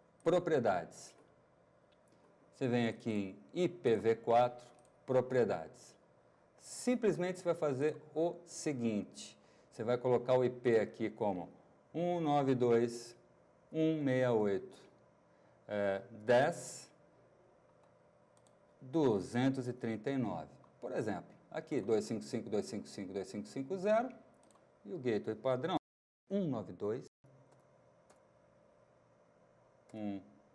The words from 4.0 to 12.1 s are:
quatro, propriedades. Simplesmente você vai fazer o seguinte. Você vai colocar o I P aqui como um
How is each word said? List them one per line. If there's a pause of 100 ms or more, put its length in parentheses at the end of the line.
quatro, (400)
propriedades. (640)
Simplesmente
você
vai
fazer (140)
o (100)
seguinte. (340)
Você
vai
colocar
o
I
P
aqui
como (420)
um